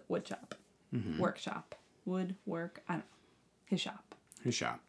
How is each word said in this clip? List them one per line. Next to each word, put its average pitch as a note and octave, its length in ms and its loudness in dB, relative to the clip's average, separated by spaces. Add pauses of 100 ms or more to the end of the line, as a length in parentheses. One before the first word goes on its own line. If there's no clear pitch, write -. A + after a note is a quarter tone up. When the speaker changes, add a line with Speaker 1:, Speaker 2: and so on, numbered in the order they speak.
Speaker 1:
wood F3 200 2
shop. - 280 -8 (400)
Speaker 2:
Mm-hmm. G2+ 240 0
Speaker 1:
Workshop. - 560 0 (300)
Woodwork. F#3 840 -2
I F3+ 60 2
don't E3 60 2
know. - 60 -6 (600)
His F3+ 160 4
shop. - 340 -6 (280)
Speaker 2:
His B2 120 4
shop. A#1+ 340 2